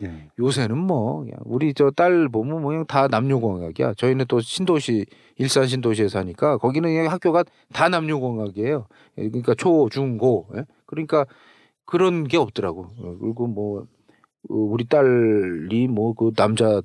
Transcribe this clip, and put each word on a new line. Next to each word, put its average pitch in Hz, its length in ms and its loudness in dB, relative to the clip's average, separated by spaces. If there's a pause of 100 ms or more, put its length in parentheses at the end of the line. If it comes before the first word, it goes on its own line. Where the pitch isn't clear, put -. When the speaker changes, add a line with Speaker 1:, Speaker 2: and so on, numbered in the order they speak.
Speaker 1:
예. 80 280 -12 (100)
Speaker 2:
요새는 123 380 0
뭐, 151 420 -2
그냥 127 260 -12
우리 135 300 0
저 139 160 4
딸 170 380 4
보면 131 320 -4
뭐, 143 100 -4
그냥 160 160 -4
다 139 200 2
남녀공학이야. 113 920 -2
저희는 131 320 0
또 120 100 2
신도시, 131 680 0 (300)
일산 135 320 2
신도시에 117 400 0
사니까 95 500 -2
거기는 143 320 0
그냥 160 220 0
학교가 170 320 2 (280)
다 160 180 2
남녀공학이에요. 127 1000 -2 (320)
예, 104 100 -4
그러니까 123 240 0
초, 156 360 4
중, 135 280 -4
고. 104 380 2
예? 110 80 -6 (240)
그러니까 151 380 -2 (600)
그런 175 380 2
게 147 140 0
없더라고. 95 500 -2 (100)
어, 90 240 -12
그리고 117 260 -4
뭐, 104 340 -6
어, - 40 -14 (600)
우리 110 400 -2
딸이 113 1000 2
뭐, 113 280 -2
그 113 200 0
남자 110 500 2